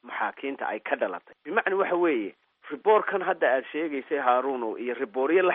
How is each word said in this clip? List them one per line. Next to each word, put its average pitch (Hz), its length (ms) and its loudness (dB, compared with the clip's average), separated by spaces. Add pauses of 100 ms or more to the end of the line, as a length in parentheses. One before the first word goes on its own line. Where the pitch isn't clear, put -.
maxaakiinta 120 640 -8
ay 107 120 -6
ka 143 160 -4
dhalatay. 107 380 -6 (100)
Bimacna 190 320 -2
waxa 180 200 0
weeye, 135 380 0 (360)
riboorkan 196 520 2
hadda 170 320 0
aad 131 180 0
sheegaysay 151 520 -4
Haaruunow 127 540 2
iyo 120 160 -4
ribooryo 135 480 2
la 180 120 4